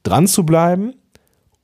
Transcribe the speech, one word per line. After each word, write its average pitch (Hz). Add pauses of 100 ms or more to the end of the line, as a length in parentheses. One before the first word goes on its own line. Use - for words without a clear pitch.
dran 127
zu 190
bleiben 175 (720)